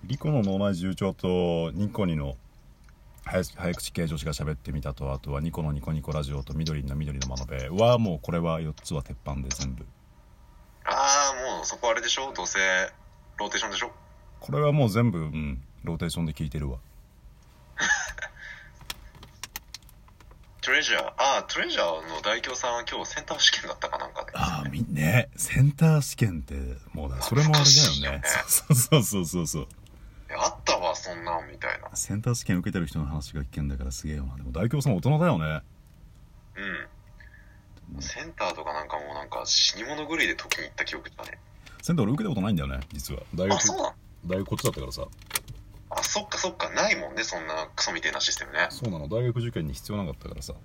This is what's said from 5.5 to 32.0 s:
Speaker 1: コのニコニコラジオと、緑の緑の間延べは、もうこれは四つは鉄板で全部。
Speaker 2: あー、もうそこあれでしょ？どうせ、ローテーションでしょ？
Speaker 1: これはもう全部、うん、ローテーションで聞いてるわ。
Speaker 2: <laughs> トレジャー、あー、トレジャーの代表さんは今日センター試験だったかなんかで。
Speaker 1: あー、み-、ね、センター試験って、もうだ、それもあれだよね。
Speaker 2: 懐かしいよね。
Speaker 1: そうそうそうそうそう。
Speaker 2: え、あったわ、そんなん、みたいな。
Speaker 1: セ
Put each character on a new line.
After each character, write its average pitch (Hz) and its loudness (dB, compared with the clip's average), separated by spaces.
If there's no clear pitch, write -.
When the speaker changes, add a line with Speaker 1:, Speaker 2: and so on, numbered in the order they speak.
Speaker 1:
コ 82 -4
の 78 0
ニ 73 -2
コ 80 -4
ニ 76 -2
コ 78 -4
ラ 73 0
ジ 71 -4
オ 67 -2
と、 - -8
緑 78 -2
の 67 -4
緑 73 -2
の 67 0
間 65 -4
延 65 -4
べ 95 4
は、 120 10
も 101 2
う - -6
こ - -4
れ 85 2
は 82 0
四 78 -4
つ - -10
は 73 -2
鉄 64 -10
板 69 -6
で 65 -6
全 65 -4
部。 62 -12
Speaker 2:
あ 143 4
ー、 123 -4
も 82 -6
う - -8
そ - -6
こ 120 2
あ 113 6
れ 120 -2
で - 0
し - 2
ょ？ 135 -4
ど 92 -6
う 90 -2
せ、 - -2
ロ 104 -2
ー 101 -4
テ - -4
ー 95 0
シ - -2
ョ 107 -4
ン - -4
で - -2
し - 0
ょ？ - -4
Speaker 1:
こ - -6
れ 143 2
は 147 6
も 147 6
う 104 4
全 117 6
部、 87 -2
う - -2
ん、 73 -4
ロ 85 -4
ー 78 -6
テ 85 -2
ー 82 0
シ - -4
ョ 82 0
ン 82 0
で 76 -2
聞 80 -4
い 73 -4
て 78 -6
る 71 -4
わ。 62 -6
Speaker 2:
<laughs> - -6
ト - -2
レ 147 4
ジ 120 0
ャ 101 2
ー、 - -4
あ 127 4
ー、 - -6
ト 170 -2
レ 349 -2
ジ 202 -2
ャ 123 2
ー 87 2
の 80 -8
代 107 0
表 - -4
さ 123 -2
ん 120 -2
は 117 -4
今 117 -6
日 - -8
セ - -8
ン - -12
タ - -4
ー - -6
試 - 6
験 - -4
だ - -4
っ - -16
た - -4
か - -4
な - -4
ん - -12
か - -8
で。 - -14
Speaker 1:
あ 76 -2
ー、 67 -4
み-、 71 -2
ね、 80 4
セ - 0
ン 143 8
タ 156 8
ー 139 2
試 - -4
験 92 2
っ - -6
て、 71 -8
も 76 -4
う - -4
だ、 64 -4
そ - 0
れ 139 6
も 156 8
あ 151 8
れ - 8
だ - -
よ 143 6
ね。 - -
Speaker 2:
懐 - -
か 139 12
し 120 8
い - -2
よ 69 0
ね。 69 -4
Speaker 1:
そ - 2
う 147 10
そ 123 6
う 117 6
そ 98 0
う 87 0
そ 87 0
う 80 0
そ 76 -2
う。 64 -8
Speaker 2:
え、 - -8
あ - 2
っ - -4
た 127 4
わ、 87 0
そ 90 -8
ん 85 -10
な 82 -4
ん、 73 -16
み 71 -16
た 64 -4
い - -10
な。 - -14
Speaker 1:
セ - -4